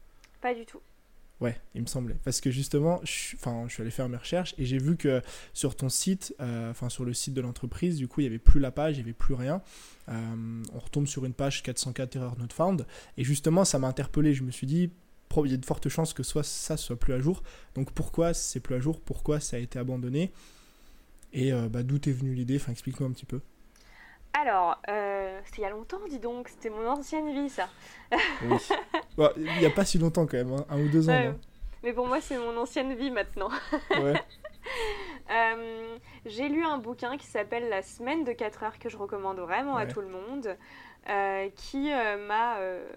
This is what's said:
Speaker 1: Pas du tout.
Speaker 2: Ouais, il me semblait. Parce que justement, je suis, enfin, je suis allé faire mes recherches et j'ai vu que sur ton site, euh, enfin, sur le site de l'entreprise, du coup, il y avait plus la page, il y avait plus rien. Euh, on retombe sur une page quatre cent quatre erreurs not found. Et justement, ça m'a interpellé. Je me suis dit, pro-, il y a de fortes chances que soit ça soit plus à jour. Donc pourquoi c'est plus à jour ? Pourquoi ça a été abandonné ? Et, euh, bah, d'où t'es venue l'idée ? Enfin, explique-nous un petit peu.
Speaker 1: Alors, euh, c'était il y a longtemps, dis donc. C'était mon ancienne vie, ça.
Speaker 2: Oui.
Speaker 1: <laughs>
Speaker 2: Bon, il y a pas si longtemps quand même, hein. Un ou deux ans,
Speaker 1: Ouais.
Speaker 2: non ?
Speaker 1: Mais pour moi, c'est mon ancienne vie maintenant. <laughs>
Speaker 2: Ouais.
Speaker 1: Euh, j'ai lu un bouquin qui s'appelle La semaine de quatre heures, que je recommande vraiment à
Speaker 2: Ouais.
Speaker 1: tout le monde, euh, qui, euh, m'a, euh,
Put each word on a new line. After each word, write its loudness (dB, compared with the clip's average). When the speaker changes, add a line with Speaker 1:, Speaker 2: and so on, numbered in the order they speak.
Speaker 1:
Pas 0
du -12
tout. -20
Speaker 2:
Ouais, 0
il -4
me -4
semblait. -2
Parce -2
que 0
justement, 2
je -6
suis, -6
enfin, -4
je -10
suis -6
allé -4
faire -2
mes -4
recherches -2
et 0
j'ai 0
vu 2
que 4
sur -2
ton 0
site, -2
euh, -4
enfin, -6
sur -6
le -2
site -4
de -2
l'entreprise, -2
du -2
coup, -4
il 4
y 2
avait -4
plus 12
la 4
page, 0
il -4
y -6
avait -8
plus 6
rien. -2
Euh, -6
on -10
retombe 0
sur -6
une -4
page -2
quatre -6
cent -4
quatre -4
erreurs -6
not -4
found. 2
Et -2
justement, 4
ça 2
m'a 2
interpellé. 4
Je -2
me -4
suis -6
dit, 2
pro-, 4
il 2
y 2
a 2
de -6
fortes -2
chances -2
que -6
soit 0
ça -4
soit -4
plus 6
à 2
jour. 2
Donc -2
pourquoi 2
c'est -4
plus -2
à 0
jour ? 0
Pourquoi -2
ça -6
a -2
été -8
abandonné ? -2
Et, 2
euh, 2
bah, -2
d'où 0
t'es 0
venue -2
l'idée ? 0
Enfin, -4
explique-nous -6
un -4
petit -12
peu. -8
Speaker 1:
Alors, 4
euh, -2
c'était -8
il -2
y 0
a -2
longtemps, -8
dis -6
donc. -6
C'était -10
mon -4
ancienne -2
vie, -2
ça. -4
Speaker 2:
Oui. 4
Speaker 1:
<laughs> -2
Speaker 2:
Bon, 8
il 0
y 8
a 8
pas 4
si 4
longtemps 4
quand -2
même, 0
hein. -2
Un 0
ou 4
deux 6
ans, 8
Speaker 1:
Ouais. 6
Speaker 2:
non ? -6
Speaker 1:
Mais -2
pour 0
moi, 2
c'est -4
mon -4
ancienne -2
vie -2
maintenant. -2
<laughs> -2
Speaker 2:
Ouais. 4
Speaker 1:
Euh, 0
j'ai -2
lu 2
un 0
bouquin -6
qui -14
s'appelle -2
La 0
semaine -4
de -2
quatre -6
heures, -6
que -8
je -10
recommande -4
vraiment -2
à 0
Speaker 2:
Ouais. -6
Speaker 1:
tout -6
le -8
monde, -8
euh, 0
qui, -4
euh, 0
m'a, 0
euh, -6